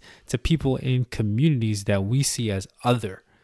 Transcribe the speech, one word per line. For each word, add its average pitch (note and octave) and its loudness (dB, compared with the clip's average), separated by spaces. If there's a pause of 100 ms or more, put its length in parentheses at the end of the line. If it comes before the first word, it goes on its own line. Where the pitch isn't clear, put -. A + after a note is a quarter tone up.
(280)
to A#2+ -2
people C#3 2
in B2+ 0
communities A2 0
that G2 2
we B2+ 0
see A2+ -2
as F#2+ -4 (160)
other A2 -2 (200)